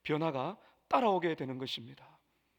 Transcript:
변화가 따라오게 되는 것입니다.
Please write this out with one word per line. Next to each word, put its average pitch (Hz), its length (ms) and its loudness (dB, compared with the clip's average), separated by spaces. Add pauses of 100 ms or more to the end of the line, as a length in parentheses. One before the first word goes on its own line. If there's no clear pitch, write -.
변화가 151 540 -2 (300)
따라오게 185 480 4
되는 131 220 -6
것입니다. 127 600 -12 (400)